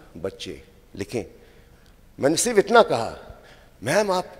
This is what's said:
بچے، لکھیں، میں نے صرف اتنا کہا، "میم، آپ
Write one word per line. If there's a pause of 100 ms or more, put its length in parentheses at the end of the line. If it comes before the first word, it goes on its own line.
(200)
بچے، (380)
لکھیں، (960)
میں
نے
صرف
اتنا
کہا، (480)
"میم،
آپ (140)